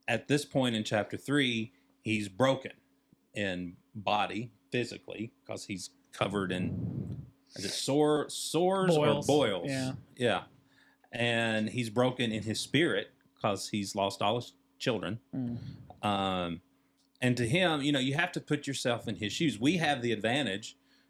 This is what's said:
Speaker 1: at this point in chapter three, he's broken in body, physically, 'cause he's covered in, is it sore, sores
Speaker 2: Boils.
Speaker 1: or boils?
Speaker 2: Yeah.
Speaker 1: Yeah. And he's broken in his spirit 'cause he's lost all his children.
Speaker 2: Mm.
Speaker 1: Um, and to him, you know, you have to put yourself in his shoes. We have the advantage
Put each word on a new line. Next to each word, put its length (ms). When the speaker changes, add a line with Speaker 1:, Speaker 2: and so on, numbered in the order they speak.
Speaker 1:
at 220
this 160
point 320
in 80
chapter 320
three, 560
he's 260
broken 440
in 420
body, 560
physically, 640
'cause 180
he's 260
covered 400
in, 720
is 80
it 80
sore, 560
sores 680
Speaker 2:
Boils. 300
Speaker 1:
or 20
boils? 440
Speaker 2:
Yeah. 220
Speaker 1:
Yeah. 260
And 600
he's 200
broken 420
in 120
his 160
spirit 500
'cause 300
he's 260
lost 260
all 140
his 160
children. 400
Speaker 2:
Mm. 220
Speaker 1:
Um, 600
and 160
to 100
him, 360
you 100
know, 60
you 160
have 180
to 80
put 260
yourself 420
in 80
his 160
shoes. 260
We 200
have 240
the 100
advantage 640